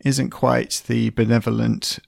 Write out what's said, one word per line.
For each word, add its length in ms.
isn't 260
quite 580
the 220
benevolent 960